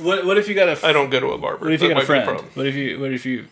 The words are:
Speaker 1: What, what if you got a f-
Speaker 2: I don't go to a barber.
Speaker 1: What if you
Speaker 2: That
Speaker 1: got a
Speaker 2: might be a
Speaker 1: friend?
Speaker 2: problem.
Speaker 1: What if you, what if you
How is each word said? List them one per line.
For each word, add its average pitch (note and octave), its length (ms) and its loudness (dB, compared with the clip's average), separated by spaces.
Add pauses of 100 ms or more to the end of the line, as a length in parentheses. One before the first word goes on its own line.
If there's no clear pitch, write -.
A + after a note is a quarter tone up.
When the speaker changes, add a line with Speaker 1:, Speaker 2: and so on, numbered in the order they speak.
Speaker 1:
What, F3+ 240 0
what G3 120 4
if G#3 100 0
you G#3 60 -4
got F#3+ 140 4
a D#3+ 40 2
f- - 120 -4
Speaker 2:
I D#3+ 80 4
don't C#3+ 180 2
go C3 100 2
to C3+ 120 -2
a - 60 -6
barber. - 280 -6
Speaker 1:
What D#3 80 2
if C#3+ 80 0
you - 60 4
Speaker 2:
That E3 60 2
Speaker 1:
got C3+ 100 4
a C#3 40 -4
Speaker 2:
might D3+ 60 4
be C3 60 2
a A2 40 -2
Speaker 1:
friend? - 140 -2
Speaker 2:
problem. - 160 -14
Speaker 1:
What C3+ 120 -2
if C3+ 80 -2
you, C3+ 260 -4
what C3+ 120 -4
if B2 140 -6
you B2 260 -4